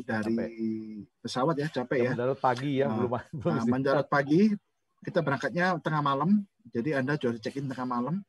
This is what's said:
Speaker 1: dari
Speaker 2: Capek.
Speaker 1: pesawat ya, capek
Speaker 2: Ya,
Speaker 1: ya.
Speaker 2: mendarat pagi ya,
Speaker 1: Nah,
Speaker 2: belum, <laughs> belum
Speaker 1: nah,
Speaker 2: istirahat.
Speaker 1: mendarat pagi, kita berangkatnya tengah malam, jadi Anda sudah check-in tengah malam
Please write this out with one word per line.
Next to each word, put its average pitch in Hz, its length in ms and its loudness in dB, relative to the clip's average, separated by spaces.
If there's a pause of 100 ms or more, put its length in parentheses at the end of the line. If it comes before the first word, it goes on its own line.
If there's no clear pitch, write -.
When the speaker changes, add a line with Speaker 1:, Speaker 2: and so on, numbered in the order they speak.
Speaker 1:
dari 113 320 -2
Speaker 2:
Capek. 110 880 -6
Speaker 1:
pesawat 131 400 0
ya, 151 80 -2
capek 127 320 -2
Speaker 2:
Ya, - 20 4
Speaker 1:
ya. 123 140 2
Speaker 2:
mendarat 131 240 0
pagi 131 400 0
ya, 143 80 4
Speaker 1:
Nah, 113 80 -2
Speaker 2:
belum, 120 140 0
<laughs> - 20 -2
belum 120 80 -2
Speaker 1:
nah, - 400 -2
Speaker 2:
istirahat. 113 80 0
Speaker 1:
mendarat 139 400 2
pagi, 143 340 4 (640)
kita 165 160 0
berangkatnya 151 640 0
tengah 156 160 0
malam, 143 300 2 (420)
jadi 131 320 0
Anda 147 160 0
sudah 120 160 0
check-in 127 320 -6
tengah 127 160 -6
malam 127 440 -2